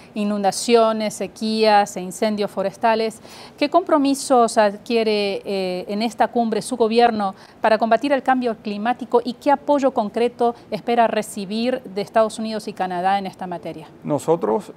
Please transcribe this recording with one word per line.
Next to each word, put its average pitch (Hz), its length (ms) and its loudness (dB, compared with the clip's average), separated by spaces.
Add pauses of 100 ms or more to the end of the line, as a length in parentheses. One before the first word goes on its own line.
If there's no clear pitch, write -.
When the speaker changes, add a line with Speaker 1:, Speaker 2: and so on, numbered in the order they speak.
(140)
Speaker 1:
inundaciones, 214 1000 2
sequías 214 840 2
e 180 40 -8
incendios 202 500 -4
forestales. 220 720 -2 (360)
¿Qué 294 140 -2
compromisos 277 880 2
adquiere, 208 880 0
eh, 185 420 -4
en 208 160 -4
esta 233 240 0
cumbre 220 340 -2
su 254 160 -8
gobierno 220 600 2 (240)
para 220 180 2
combatir 233 320 2
el 262 140 0
cambio 247 320 0
climático 220 680 -2
y 240 100 -6
qué - 180 0
apoyo 277 400 2
concreto 233 640 -2 (160)
espera 233 340 2
recibir 214 760 -4
de 196 180 -8
Estados 220 400 0
Unidos 220 260 -6
y 214 60 -8
Canadá 185 480 -2
en 190 60 -6
esta 185 200 -12
materia? 165 400 -10 (160)
Speaker 2:
Nosotros, 165 760 -2